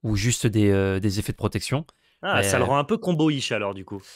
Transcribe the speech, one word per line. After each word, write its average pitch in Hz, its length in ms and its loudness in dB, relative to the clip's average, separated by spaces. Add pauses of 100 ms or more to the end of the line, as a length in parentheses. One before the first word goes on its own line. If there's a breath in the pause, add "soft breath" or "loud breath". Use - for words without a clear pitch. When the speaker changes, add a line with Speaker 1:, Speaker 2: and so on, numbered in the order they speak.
Speaker 1:
ou 110 120 0
juste 117 300 0
des, 107 260 4
euh, 98 280 2
des 101 200 -2
effets - 120 -4
de - 60 -8
protection, 127 480 -4 (360 soft breath)
Speaker 2:
Ah, 139 220 0
ça 98 100 0
Speaker 1:
bah, 123 60 4
Speaker 2:
le 123 60 2
rend 139 120 2
un 143 60 2
peu 220 140 0
combo-ish, 156 540 0
alors, 101 220 -2
du 98 120 -14
coup. 98 160 -12 (140 loud breath)